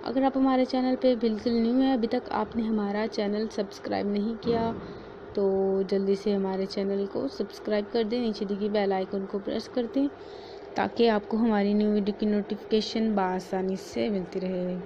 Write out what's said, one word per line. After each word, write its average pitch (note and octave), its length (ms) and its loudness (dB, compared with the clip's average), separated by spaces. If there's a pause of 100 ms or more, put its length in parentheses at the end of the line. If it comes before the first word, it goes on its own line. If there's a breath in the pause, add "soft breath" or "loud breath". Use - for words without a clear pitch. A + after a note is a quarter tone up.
अगर C4 180 0
आप C4+ 140 2
हमारे C4 280 4
चैनल B3+ 320 2
पे B3+ 200 4
बिल्कुल A3+ 360 0
न्यू A#3 220 4
हैं, C4+ 200 4
अभी A#3 120 2
तक B3 160 0 (100)
आपने G#3+ 300 -2
हमारा G#3+ 440 0
चैनल G#3+ 420 -2
सब्सक्राइब G3+ 640 -4
नहीं G#3 240 0
किया, A#3 360 0 (640 loud breath)
तो F#3+ 460 2
जल्दी G3 340 2
से G3+ 160 0
हमारे F#3+ 340 0
चैनल G3 400 -2
को C4 220 -4
सब्सक्राइब G#3 640 -4
कर A#3 120 2
दें, A#3+ 160 -2
नीचे A3 240 -2
दी G3 120 -2
गई G#3 120 -2
बेल G3+ 240 2
आइकन F#3+ 340 -2
को G3+ 120 -6
प्रेस A3 300 -4
कर B3 140 -2
दें, C#4 260 0 (680 loud breath)
ताकि G#3+ 300 2
आपको G#3+ 300 2
हमारी G#3 380 4
न्यू G#3 160 4
वीडियो G#3 300 2
की G#3+ 60 0
notification G#3 920 0
बआसानी F#3 600 0
से A#3 320 -4
मिलती F#3+ 300 -2
रहे। F3+ 480 -2